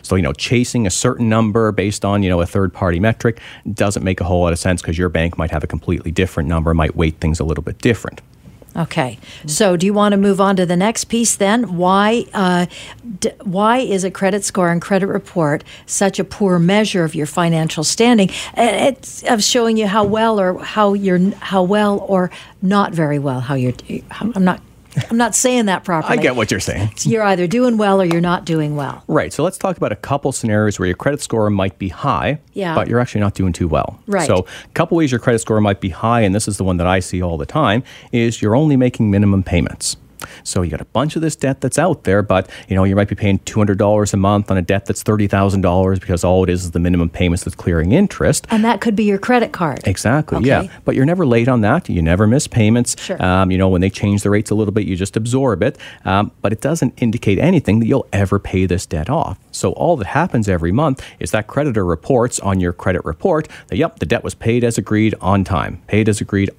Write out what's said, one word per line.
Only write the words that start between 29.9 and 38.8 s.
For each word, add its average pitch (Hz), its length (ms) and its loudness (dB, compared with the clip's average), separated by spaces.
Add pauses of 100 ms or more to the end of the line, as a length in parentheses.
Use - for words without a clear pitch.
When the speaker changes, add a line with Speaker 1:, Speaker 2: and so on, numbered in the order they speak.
Speaker 1:
a - 60 -4
couple 139 360 -4
scenarios 107 460 0
where 92 80 -2
your 85 100 -2
credit 143 260 -4
score 107 260 0
might 98 300 -2
be 92 100 -6
high, 113 520 -2 (120)
Speaker 2:
Yeah. 180 220 -6
Speaker 1:
but - 140 -2
you're 120 120 0
actually 110 220 -2
not 101 100 0
doing 92 220 0
too 87 140 -2
well. - 380 -2
Speaker 2:
Right. 190 200 0
Speaker 1:
So 107 80 4 (320)
a - 80 -20
couple 170 240 0
ways 151 120 2
your 123 80 0
credit 117 200 2
score 107 240 0
might 101 180 2
be 98 80 -2
high, 113 320 0
and 98 140 4
this 107 120 0
is 101 120 -6
the 98 60 -2
one 92 120 0
that 85 100 0
I 92 140 2
see 92 220 -6
all 85 160 -4
the - 80 -6
time, 131 360 0 (300)
is 117 300 0
you're 107 120 2
only 147 220 4
making 120 340 2